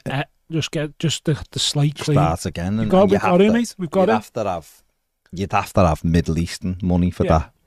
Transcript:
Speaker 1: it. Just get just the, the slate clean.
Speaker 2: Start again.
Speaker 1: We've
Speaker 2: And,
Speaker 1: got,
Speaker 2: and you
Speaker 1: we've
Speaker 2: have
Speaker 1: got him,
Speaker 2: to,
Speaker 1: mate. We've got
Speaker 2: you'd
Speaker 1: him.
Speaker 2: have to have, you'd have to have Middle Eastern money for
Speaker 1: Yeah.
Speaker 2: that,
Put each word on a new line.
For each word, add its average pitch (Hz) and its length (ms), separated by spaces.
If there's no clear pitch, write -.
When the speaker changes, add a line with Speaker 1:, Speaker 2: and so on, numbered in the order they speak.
Speaker 1:
it. 139 220
Just 160 200
get 151 280
just - 280
the, 156 240
the - 80
slate 147 400
clean. 151 180
Speaker 2:
Start 85 300
again. 90 320
Speaker 1:
We've 113 40
Speaker 2:
And, 107 80
Speaker 1:
got, 185 120
Speaker 2:
and 202 80
you 196 60
Speaker 1:
we've 196 60
Speaker 2:
have - 100
Speaker 1:
got 180 100
him, 208 60
Speaker 2:
to, 226 100
Speaker 1:
mate. 240 180
We've 180 140
got 190 100
Speaker 2:
you'd 190 80
Speaker 1:
him. 220 60
Speaker 2:
have 214 180
to 113 120
have, 87 380
you'd 92 220
have 98 220
to 95 120
have 78 180
Middle 82 340
Eastern 87 440
money 90 280
for - 160
Speaker 1:
Yeah. 82 120
Speaker 2:
that, - 140